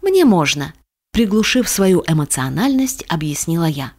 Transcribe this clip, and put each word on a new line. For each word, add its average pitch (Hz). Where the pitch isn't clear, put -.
"Мне 381
можно", 151
приглушив 220
свою 190
эмоциональность, 160
объяснила 160
я. 139